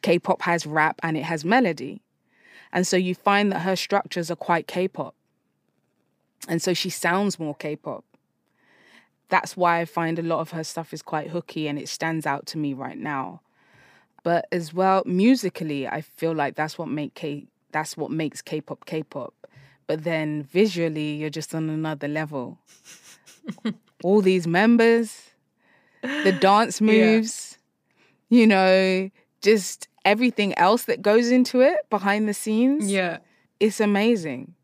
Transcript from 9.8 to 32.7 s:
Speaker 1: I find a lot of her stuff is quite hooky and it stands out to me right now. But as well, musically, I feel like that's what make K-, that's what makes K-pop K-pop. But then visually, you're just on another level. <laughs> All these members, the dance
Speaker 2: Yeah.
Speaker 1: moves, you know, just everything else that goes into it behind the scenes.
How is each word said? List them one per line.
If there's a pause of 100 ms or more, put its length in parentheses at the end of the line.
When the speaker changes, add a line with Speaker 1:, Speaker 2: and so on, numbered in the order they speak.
Speaker 1:
I
find
a
lot
of
her
stuff
is
quite
hooky
and
it
stands
out
to
me
right
now. (840)
But
as
well,
musically,
I
feel
like
that's
what
make
K-, (260)
that's
what
makes
K-pop
K-pop. (540)
But
then
visually,
you're
just
on
another
level. (680)
<laughs>
All
these
members, (720)
the
dance
Speaker 2:
Yeah.
Speaker 1:
moves, (720)
you
know, (320)
just (160)
everything
else
that
goes
into
it
behind
the
scenes.